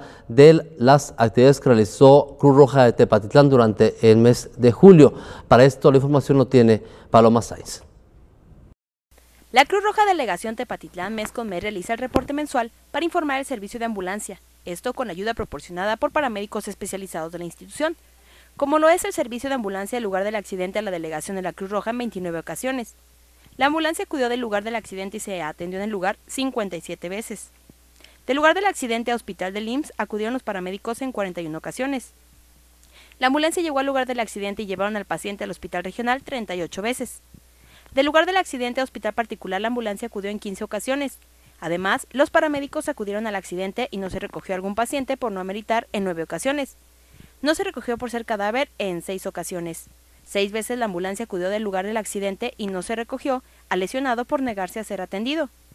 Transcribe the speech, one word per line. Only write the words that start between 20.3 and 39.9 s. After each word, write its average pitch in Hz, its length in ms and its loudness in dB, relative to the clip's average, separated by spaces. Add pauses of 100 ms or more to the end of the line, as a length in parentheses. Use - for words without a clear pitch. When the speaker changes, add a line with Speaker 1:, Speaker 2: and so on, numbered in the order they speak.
Speaker 2:
accidente 185 420 -6
a 214 60 -4
la 202 80 -6
delegación 160 460 -8
de 185 40 -6
la 175 120 -6
Cruz 190 180 -10
Roja 202 180 -4
en 233 80 -4
veintinueve 180 400 -6
ocasiones. 233 560 -8 (640)
La 262 100 2
ambulancia 320 360 -2
acudió 262 260 -4
del 247 120 -4
lugar 208 220 -4
del 226 120 -8
accidente 196 420 -10
y 208 40 -10
se 185 200 -8
atendió 175 380 -8
en 202 60 -6
el 220 40 -6
lugar 202 280 -4 (100)
cincuenta 247 480 -6
y 160 60 -10
siete 170 280 -12
veces. 196 380 -12 (800)
Del 254 80 0
lugar 311 180 4
del 381 120 -2
accidente 240 460 -4
a 240 40 0
hospital 190 380 -8
del 214 160 -6
imss 277 280 -6
acudieron 214 360 -6
los 262 100 -6
paramédicos 196 580 -8
en 262 120 -8
cuarenta 185 280 -8
y 165 60 -8
una 156 100 -10
ocasiones. 254 540 -8 (1040)
La 254 100 0
ambulancia 311 360 0
llegó 294 160 -2
al 269 80 -2
lugar 269 180 -2
del 247 140 -8
accidente 202 440 -8
y - 40 -8
llevaron 196 300 -4
al 202 80 -8
paciente 202 400 -8
al 202 60 -10
hospital 180 340 -10
regional 240 360 -4
treinta 226 320 -8
y 180 80 -6
ocho 170 220 -8
veces. 240 380 -8 (720)
Del 269 100 2
lugar 320 220 2
del 370 100 0
accidente 247 440 -4
a - 20 0
hospital 214 300 -8
particular, 196 480 -6
la 220 80 -4
ambulancia 233 380 -6